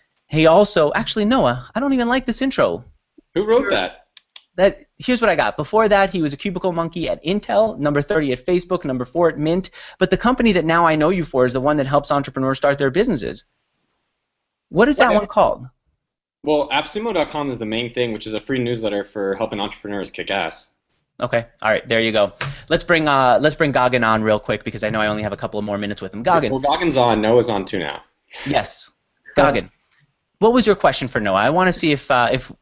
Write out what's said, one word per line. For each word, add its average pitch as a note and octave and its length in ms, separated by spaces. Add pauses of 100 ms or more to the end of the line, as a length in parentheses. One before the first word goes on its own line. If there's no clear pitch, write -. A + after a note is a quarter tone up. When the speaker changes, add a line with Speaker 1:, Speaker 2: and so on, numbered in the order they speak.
(280)
Speaker 1:
He D#3 200
also, E3 460
actually, A3 320
Noah, D3 500
I A3+ 40
don't C#4 140
even B3 140
like B3+ 180
this A#3 160
intro. B2 420 (520)
Speaker 2:
Who G3 100
wrote A#3 240
that? G2+ 280 (580)
Speaker 1:
That, F#3+ 240 (180)
here's B3 240
what A3+ 80
I F3 60
got. B2+ 200
Before G#3+ 320
that, G3 220
he F#3+ 120
was D3 120
a C#3 40
cubicle F#3 340
monkey E3 380
at - 140
Intel, G#3 560
number D3 220
thirty D3 320
at B2 120
Facebook, F3+ 380
number C3 220
four E3+ 240
at C#3+ 100
Mint. E3+ 300 (280)
But F#3 120
the F#3 80
company A#3+ 340
that F3 140
now E3 200
I D#3+ 100
know D3+ 140
you F#3 140
for B2+ 220
is B2 80
the C3 80
one D3 160
that C3+ 100
helps C#3+ 240
entrepreneurs C3+ 460
start C#3 200
their C#3 140
businesses. C#3 540 (1200)
What A3 200
is C#4+ 80
that B3+ 100
Speaker 2:
Okay. G#3+ 80
Speaker 1:
one G3+ 120
called? C3 400 (760)
Speaker 2:
Well, D3 260
appsumo G#3 440
dot D#3+ 160
com D3 200
is A#2+ 100
the A#2 60
main A#2 280
thing, B2 200
which G#2+ 140
is G#2+ 60
a G#2+ 80
free C3 180
newsletter A2 460
for G2 300
helping A2 260
entrepreneurs G2+ 500
kick - 180
ass. F2+ 440 (480)
Speaker 1:
Okay. A#2 240 (160)
All G#2+ 100
right. - 160
There A2+ 140
you A2+ 100
go. G#2 220 (340)
Let's E3 160
bring, D#3+ 240
uh, C3 340
let's D3 140
bring D3+ 160
Goggin B2+ 320
on A2 200
real G#2+ 160
quick - 240
because G#2 200
I G#2+ 60
know A2 100
I G#2+ 80
only G#2+ 160
have G2+ 100
a G2 40
couple A2 220
of G#2 60
more G2+ 120
minutes G#2 240
with F#2+ 120
him. G#2+ 100
Goggin. D3 280
Speaker 2:
Well, C3 100
Goggin's C#3+ 360
on. A#2 240
Noah's A2+ 280
on G2 160
too G2 140
now. D2 220 (440)
Speaker 1:
Yes. C3+ 440 (460)
Goggin. C3+ 340 (720)
What A3 140
was B3 120
your G3+ 100
question C#3+ 320
for A#2+ 120
Noah? G2+ 180
I A2+ 140
wanna F3+ 200
see E3 200
if, C#3 180
uh, A#2+ 220
if, B2+ 200 (100)